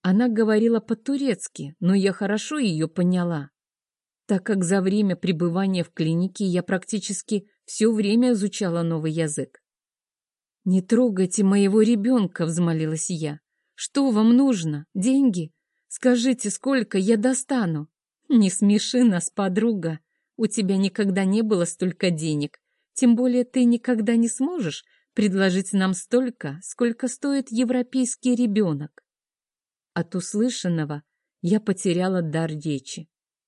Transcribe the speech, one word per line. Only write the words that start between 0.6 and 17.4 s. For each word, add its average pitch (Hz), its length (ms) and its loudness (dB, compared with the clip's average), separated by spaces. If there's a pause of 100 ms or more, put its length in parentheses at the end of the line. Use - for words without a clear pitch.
по-турецки, 220 1000 -4
но 175 120 2
я 196 200 2
хорошо 214 480 -4
её 160 260 0
поняла, 175 640 -2 (760)
так 190 200 0
как 202 160 0
за 185 180 0
время 190 360 0
пребывания 180 680 -2
в - 80 -8
клинике 170 540 -2
я 180 180 0
практически 196 880 -6 (160)
всё 226 280 0
время 220 380 2
изучала 190 540 -2
новый 160 260 -2
язык. 156 500 -6 (1040)
«Не 185 160 2
трогайте 196 600 0
моего 202 400 4
ребёнка», — 214 640 0
взмолилась 160 640 -2
я. 156 300 -6 (340)
«Что 277 380 -2
вам 220 240 4
нужно? 170 580 0
Деньги? 208 560 0 (380)
Скажите, 247 600 0
сколько 247 480 -2
я 202 180 2
достану?» 214 720 -2 (400)